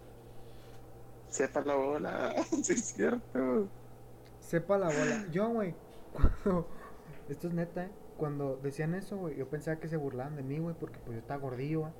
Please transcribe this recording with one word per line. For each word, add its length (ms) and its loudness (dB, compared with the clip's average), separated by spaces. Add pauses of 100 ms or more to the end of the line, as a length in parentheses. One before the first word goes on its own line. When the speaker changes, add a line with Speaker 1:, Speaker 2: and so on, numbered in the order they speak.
(1300)
Speaker 1:
Sepa 340 2
la 120 2
bola. 680 2
<laughs> 200 2
Sí, 100 2
es 120 2 (100)
cierto. 760 4 (720)
Speaker 2:
Sepa 380 2
la 80 4
bola. 460 2
Yo, 160 4
güey, 260 0 (380)
cuando, 560 6 (600)
esto 200 -4
es 60 0
neta, 300 0
¿eh? 60 -8 (260)
Cuando 460 0
decían 320 0
eso, 240 -4
güey, 180 -4
yo 140 -2
pensaba 280 0
que 100 -6
se 80 0
burlaban 400 -2
de 60 -4
mí, 160 -2
güey, 200 0
porque, 220 -6
pues, 160 -6
yo 40 -4
estaba 200 -4
gordillo, 480 0
¿eh? 120 -8